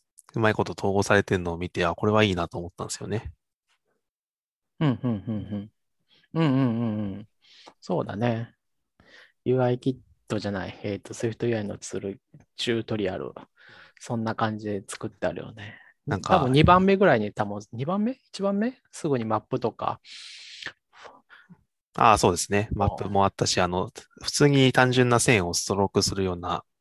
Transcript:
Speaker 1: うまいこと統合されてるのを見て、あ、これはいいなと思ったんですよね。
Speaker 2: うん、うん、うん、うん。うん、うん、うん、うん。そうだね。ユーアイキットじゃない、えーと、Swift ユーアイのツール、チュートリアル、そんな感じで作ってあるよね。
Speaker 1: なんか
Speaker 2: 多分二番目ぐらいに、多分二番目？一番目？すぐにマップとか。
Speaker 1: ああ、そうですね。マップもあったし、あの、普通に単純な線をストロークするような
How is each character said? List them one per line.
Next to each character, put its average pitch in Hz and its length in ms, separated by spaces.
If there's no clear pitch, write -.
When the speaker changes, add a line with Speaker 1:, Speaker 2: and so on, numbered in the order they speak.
Speaker 1:
う 120 40
ま 110 100
い 104 40
こ 101 100
と 95 80
統 98 220
合 98 100
さ 104 120
れ 101 80
て - 120
る 90 80
の 87 80
を 85 60
見 87 120
て、 90 160
あ、 85 100
こ - 100
れ 107 80
は 107 100
い 101 80
い 90 40
な 87 120
と - 100
思 87 120
っ - 20
た - 140
ん - 20
で - 60
す - 100
よ - 60
ね。 104 240
Speaker 2:
う 165 60
ん、 123 180
う 127 60
ん、 101 180
う 117 60
ん、 - 20
う 104 40
ん。 101 120
う 160 80
ん、 165 40
う - 20
ん、 135 60
う - 0
ん、 - 0
う 131 40
ん。 107 100
そ 165 220
う - 20
だ - 100
ね。 117 400
ユ 127 160
ー - 20
ア 123 100
イ 123 60
キ 131 120
ッ 131 80
ト 107 100
じ 104 80
ゃ 101 40
な 98 140
い、 - 180
え 104 120
ー 95 40
と、 - 140
Swift 113 320
ユ 117 100
ー - 20
ア - 20
イ 104 60
の 98 120
ツ - 200
ー - 20
ル、 98 220
チ - 160
ュ 117 80
ー 110 40
ト 113 120
リ 101 140
ア 92 80
ル、 67 160
そ - 160
ん 113 80
な 110 100
感 110 240
じ 107 100
で 101 200
作 - 200
っ - 20
て - 180
あ - 60
る - 80
よ - 100
ね。 107 260
Speaker 1:
な 110 80
ん 92 60
か - 160
Speaker 2:
多 156 60
分 127 100
二 135 100
番 185 220
目 196 100
ぐ 196 100
ら 143 120
い - 20
に、 104 140
多 - 100
分 101 160
二 120 120
番 190 160
目？ 247 160
一 190 120
番 196 140
目？ 233 220
す - 160
ぐ 135 80
に 113 80
マ 110 140
ッ - 20
プ - 180
と 113 140
か。 - 260
Speaker 1:
あ 117 180
あ、 104 40
そ 110 120
う 90 40
で 85 40
す - 140
ね。 101 200
マ 101 140
ッ 98 100
プ 101 140
も 98 160
あ - 20
っ - 60
た - 120
し、 - 140
あ 90 80
の、 90 240
普 - 100
通 147 160
に 135 240
単 127 200
純 123 180
な 120 100
線 101 280
を 87 60
ス - 120
ト 104 100
ロ 98 120
ー - 20
ク 101 120
す 92 140
る 95 80
よ 92 100
う 87 40
な 87 260